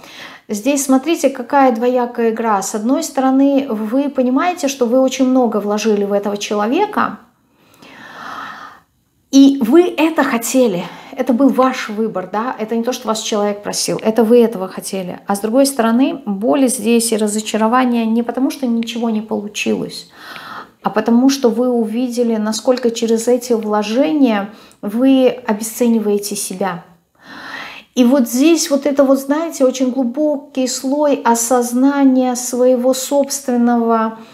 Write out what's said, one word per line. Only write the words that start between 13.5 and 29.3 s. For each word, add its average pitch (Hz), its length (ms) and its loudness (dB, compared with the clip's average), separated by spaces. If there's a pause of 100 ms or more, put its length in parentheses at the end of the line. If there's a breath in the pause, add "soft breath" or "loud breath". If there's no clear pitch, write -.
просил. 175 400 -4
Это 220 220 2
вы 233 180 6
этого 190 260 0
хотели. 185 600 -10
А 202 80 0
с 202 60 -6
другой 240 240 2
стороны, 262 600 0
боль 247 440 0
здесь 226 420 0
и 220 60 0
разочарование 220 880 0
не 226 180 0
потому, 262 280 -2
что - 140 -6
ничего 233 440 -2
не 214 120 -2
получилось, 208 880 -6 (720 loud breath)
а - 80 -2
потому, 233 400 2
что 262 200 2
вы 240 200 0
увидели, 233 680 -2
насколько 226 520 -2
через 226 380 -2
эти 247 260 0
вложения 214 960 0 (320 loud breath)
вы 254 460 2
обесцениваете 208 1080 0
себя. 185 480 -6 (1080 loud breath)
И 247 100 4
вот 247 240 4
здесь 311 420 2
вот 277 140 0
это 285 180 2
вот, 269 160 4
знаете, 294 460 -2